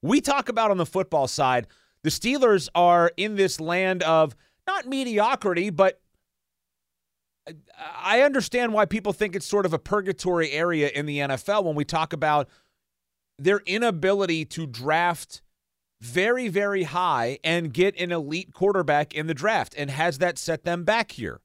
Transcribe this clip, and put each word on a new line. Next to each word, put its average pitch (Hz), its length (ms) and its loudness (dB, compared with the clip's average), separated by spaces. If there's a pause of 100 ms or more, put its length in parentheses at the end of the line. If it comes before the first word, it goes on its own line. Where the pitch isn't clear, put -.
We 254 180 4
talk 277 260 0
about 220 220 0
on 190 80 2
the 170 80 0
football 156 420 -2
side, 127 380 0 (380)
the 151 80 0
Steelers 233 640 2
are 175 420 6
in 208 180 -4
this 196 240 0
land 180 440 -2
of 160 320 4 (320)
not 370 180 -4
mediocrity, 220 840 0
but 185 280 2 (2000)
I 208 220 4
understand 247 520 2
why 208 120 4
people 208 260 -4
think 196 240 -4
it's 190 100 -6
sort 202 200 0
of 165 80 0
a 160 60 -2
purgatory 180 720 -2
area 156 380 0
in 143 180 -4
the 143 120 -4
N 139 120 0
F 131 180 -4
L 202 140 2
when 156 120 -2
we 147 80 0
talk 160 300 -2
about 151 340 2 (920)
their 196 260 2
inability 185 800 0
to 160 220 -10
draft 156 720 -2 (580)
very, 202 480 0
very 196 360 0
high 143 600 -2
and 165 300 -2
get 180 260 2
an 175 120 -4
elite 165 420 -6
quarterback 156 640 0
in 151 100 -4
the 160 80 -4
draft. 165 420 -2
And 139 140 -6
has 147 300 -2
that 175 180 0
set 160 260 -6
them 175 200 -4
back 220 300 0
here? 90 320 -10